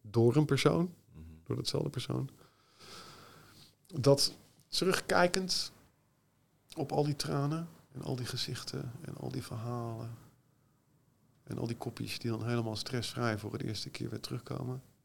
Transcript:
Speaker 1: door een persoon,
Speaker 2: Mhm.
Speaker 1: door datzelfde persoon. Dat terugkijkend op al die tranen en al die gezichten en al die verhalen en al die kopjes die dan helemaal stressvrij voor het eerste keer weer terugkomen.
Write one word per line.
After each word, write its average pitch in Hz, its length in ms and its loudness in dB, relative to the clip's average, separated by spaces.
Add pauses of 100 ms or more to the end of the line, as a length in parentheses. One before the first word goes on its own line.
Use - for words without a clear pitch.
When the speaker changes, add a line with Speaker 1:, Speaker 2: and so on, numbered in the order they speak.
Speaker 1:
door 117 340 6
een 151 100 8
persoon, 151 480 4 (200)
Speaker 2:
Mhm. 80 100 -16 (200)
Speaker 1:
door - 120 -2
datzelfde - 340 0
persoon. 131 400 -2 (1600)
Dat 139 420 6 (320)
terugkijkend 180 1040 2 (1040)
op 147 160 -4
al 147 120 4
die 147 120 0
tranen 147 520 -2 (240)
en 135 100 -10
al - 140 -2
die 123 100 -4
gezichten - 680 -6 (100)
en - 160 -10
al - 140 -6
die - 120 -6
verhalen 117 680 -6 (1300)
en - 140 -6
al 123 100 -2
die 117 100 -4
kopjes - 420 -6
die 117 120 -2
dan 113 160 -2
helemaal 117 280 0
stressvrij 113 600 -2
voor 104 160 -6
het - 80 -4
eerste - 280 -6
keer - 200 -6
weer 110 100 -6
terugkomen. 127 640 -6 (220)